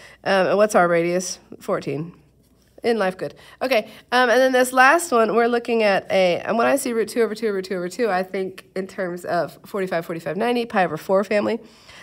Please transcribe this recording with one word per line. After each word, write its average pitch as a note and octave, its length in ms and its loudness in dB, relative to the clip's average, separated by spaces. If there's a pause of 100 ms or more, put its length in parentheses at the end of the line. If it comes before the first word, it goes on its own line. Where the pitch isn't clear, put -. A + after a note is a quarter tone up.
(240)
Um, F#3+ 240 2
and D#3+ 100 2
what's G#3+ 180 2
our F3+ 120 6
radius? F3 520 0 (200)
Fourteen. E3 580 -6 (640)
In A#3 160 0
life, F#3+ 200 -2
good. - 180 -10 (260)
Okay, B3 280 0 (240)
um, B3 160 4
and A3+ 100 4
then C4 140 4
this B3+ 180 2
last C#4 400 4
one, A3+ 240 2
we're A#3 120 2
looking A#3+ 360 0
at G3 260 2
a, F#3 300 2
and F#3+ 180 -4
when A#3 80 2
I C4 120 4
see C4 160 -4
root A3 160 -2
two A#3+ 120 -2
over G#3+ 140 0
two A3 140 -4
over G3 120 -4
two F#3 140 -8
over F3+ 140 -6
two, A3 200 -2
I F#3 140 0
think F#3+ 500 -8
in F#3+ 140 -6
terms F3+ 380 -8
of E3 400 -4
forty-five, F#3 400 -4
forty-five, E3 320 -8
ninety, A#3+ 280 -2
pi G#3+ 200 0
over D3+ 100 -4
four G3 300 0
family. G#3+ 340 -2 (440)